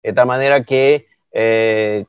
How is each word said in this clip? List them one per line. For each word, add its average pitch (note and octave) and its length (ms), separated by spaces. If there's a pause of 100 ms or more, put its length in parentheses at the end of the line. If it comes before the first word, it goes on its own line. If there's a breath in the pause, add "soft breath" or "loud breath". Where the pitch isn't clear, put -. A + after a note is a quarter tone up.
De A2 100
tal B2 140
manera C3+ 360
que, C3+ 440 (240)
eh, A2 760